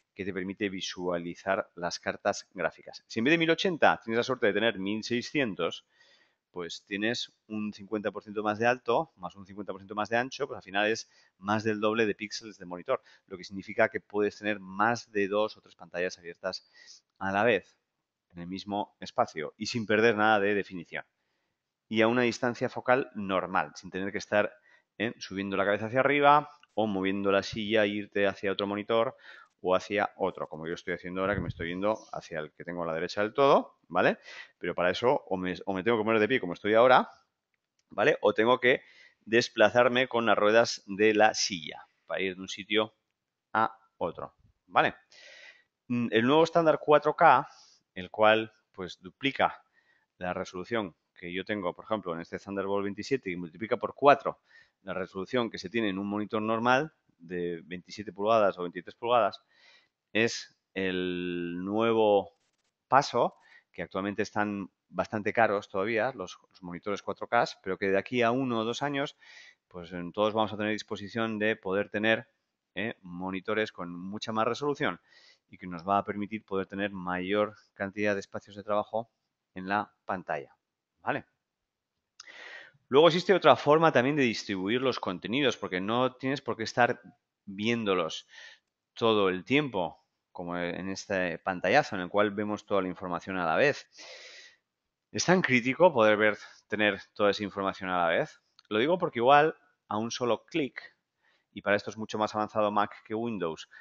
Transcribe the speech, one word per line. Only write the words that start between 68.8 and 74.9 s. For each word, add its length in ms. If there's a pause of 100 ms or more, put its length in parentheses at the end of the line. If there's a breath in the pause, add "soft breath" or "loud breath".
años, 360 (500 loud breath)
pues, 240
en 220
todos 200
vamos 200
a 40
tener 140
disposición 680
de 180
poder 320
tener, 400 (440)
eh, 280
monitores 720
con 180
mucha 400
más 160
resolución 540 (480 soft breath)